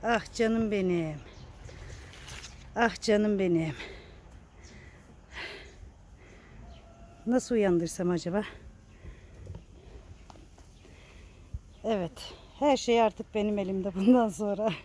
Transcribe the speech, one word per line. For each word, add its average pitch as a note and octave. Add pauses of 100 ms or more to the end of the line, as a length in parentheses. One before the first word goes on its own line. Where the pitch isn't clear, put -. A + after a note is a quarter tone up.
ah A3+
canım A3+
benim. F3 (1600)
Ah A3+
canım G#3
benim. E3 (3500)
Nasıl A#3+
uyandırsam F3+
acaba? F3 (3500)
Evet, G3 (260)
her C#4
şey A#3
artık A3
benim G#3
elimde F#3+
bundan A3+
sonra. G3+ (160)